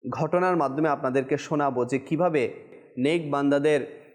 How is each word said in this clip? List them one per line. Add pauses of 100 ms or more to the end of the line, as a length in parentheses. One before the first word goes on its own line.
(100)
ঘটনার
মাধ্যমে
আপনাদেরকে
শোনাবো
যে
কিভাবে (280)
নেক
বান্দাদের (140)